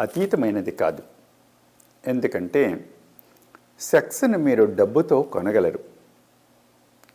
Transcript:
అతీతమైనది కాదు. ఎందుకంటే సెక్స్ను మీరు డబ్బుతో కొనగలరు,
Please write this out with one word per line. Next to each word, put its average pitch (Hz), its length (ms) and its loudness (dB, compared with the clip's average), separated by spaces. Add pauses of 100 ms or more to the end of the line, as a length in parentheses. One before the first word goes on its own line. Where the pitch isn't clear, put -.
అతీతమైనది 110 760 -2
కాదు. 80 220 -2 (1000)
ఎందుకంటే 123 600 -2 (1200)
సెక్స్ను 202 560 2 (100)
మీరు 117 160 4 (160)
డబ్బుతో 131 380 2 (160)
కొనగలరు, 92 480 0 (1300)